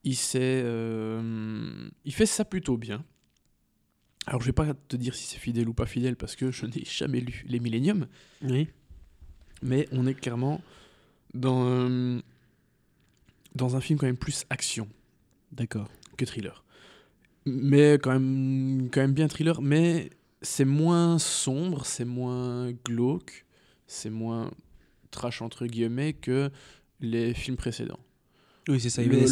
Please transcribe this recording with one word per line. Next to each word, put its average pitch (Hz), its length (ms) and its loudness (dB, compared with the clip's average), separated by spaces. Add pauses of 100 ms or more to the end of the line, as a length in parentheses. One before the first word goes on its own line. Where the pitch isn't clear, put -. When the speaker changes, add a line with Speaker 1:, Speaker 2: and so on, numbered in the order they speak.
Speaker 1:
il 131 120 0
sait, 127 480 0
euh, 113 1200 -4 (160)
il 143 100 -6
fait 214 120 6
ça 208 180 0
plutôt 156 320 -2
bien. 113 280 -8 (1200)
Alors, 123 140 -2
je 120 60 -4
vais 135 60 0
pas 151 200 2 (160)
te 123 80 -4
dire 123 200 -4
si - 100 -12
c'est - 120 -12
fidèle 117 300 -2
ou 113 60 -4
pas 117 120 0
fidèle, 123 300 -2
parce - 200 -10
que 131 140 -2
je 110 160 -8
n'ai 120 180 -8
jamais - 360 -2
lu 123 280 -10
les 120 120 -2
Millennium. 127 460 0 (360)
Speaker 2:
Oui. 135 260 0 (960)
Speaker 1:
Mais 131 300 0
on 127 140 0
est 131 80 0
clairement 131 460 -2 (720)
dans, 127 320 2
euh, 123 540 0 (1400)
dans 127 200 0
un 135 40 2
film 151 180 0
quand 135 80 2
même 127 100 2
plus - 320 -6
action 113 400 -4 (600)
Speaker 2:
D'accord. 113 380 -6 (280)
Speaker 1:
que 127 80 -4
thriller. - 400 -10 (840)
Mais 143 480 6
quand 139 180 4
même, 131 800 2
quand 139 80 4
même 135 120 4
bien 156 140 4
thriller, 160 340 0
mais 156 500 2 (300)
c'est - 240 0
moins 170 540 4
sombre, 143 680 -2
c'est - 200 -4
moins 123 680 -4 (140)
glauque, 123 600 -2 (440)
c'est - 220 -10
moins 113 420 -4 (580)
trash - 320 -6
entre 113 240 -8
guillemets 117 460 0
que 139 360 0 (520)
les 117 340 0
films 127 220 -4
précédents. - 420 -6 (680)
Speaker 2:
Oui, 135 100 4
c'est 117 120 0
ça, 120 120 -2
il 120 40 4
y - 20 6
avait 131 80 6
Speaker 1:
Le, 135 60 8
Speaker 2:
des 135 100 8